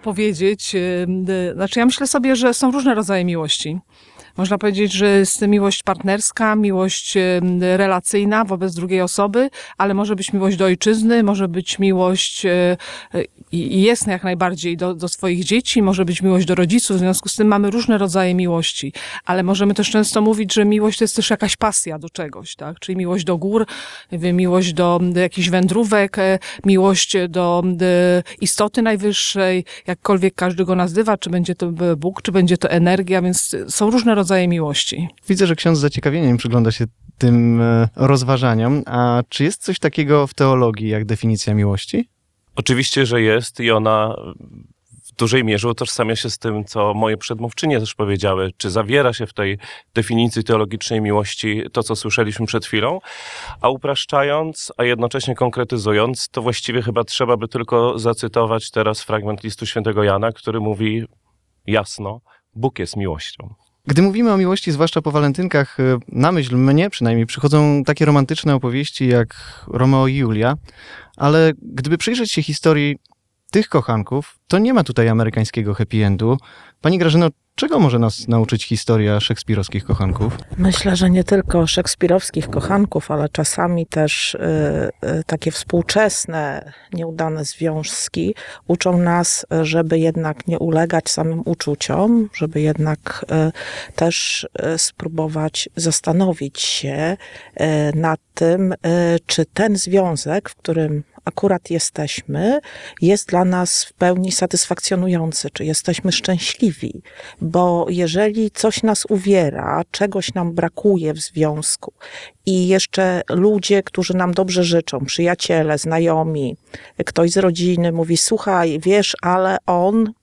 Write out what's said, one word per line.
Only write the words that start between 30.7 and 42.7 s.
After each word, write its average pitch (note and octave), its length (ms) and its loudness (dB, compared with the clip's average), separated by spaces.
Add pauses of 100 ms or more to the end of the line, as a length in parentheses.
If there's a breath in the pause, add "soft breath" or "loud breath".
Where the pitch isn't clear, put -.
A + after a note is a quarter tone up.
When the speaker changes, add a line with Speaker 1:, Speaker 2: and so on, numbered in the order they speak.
Speaker 1:
nazywa, F#3 420 0
czy - 120 -8
będzie F3 260 -2
to, F3+ 100 -4
e, E3+ 300 0
Bóg, D3+ 260 -6
czy - 100 -4
będzie F3+ 260 4
to - 120 0
energia, F3+ 520 2
więc F3+ 340 -2 (140)
są G#3 200 0
różne A#3 260 4
rodzaje F#3 320 2
miłości. E3 600 -2 (220)
Speaker 2:
Widzę, F#3+ 180 4
że E3 80 2
ksiądz E3 220 2
z C#3+ 40 0
zaciekawieniem C#3+ 560 2
przygląda A#2 340 2
się A#2 140 -2 (320)
tym, A#2 440 4
e, A#2 340 4
rozważaniom. B2+ 880 2
A A#2+ 440 2
czy - 140 -2
jest F3 200 -2
coś F#3 160 -4
takiego D3 480 2
w - 60 -14
teologii A#2+ 560 2
jak G#2+ 160 0
definicja G#2+ 480 0
miłości? G#2 560 0 (460)
Speaker 3:
Oczywiście, C3 500 0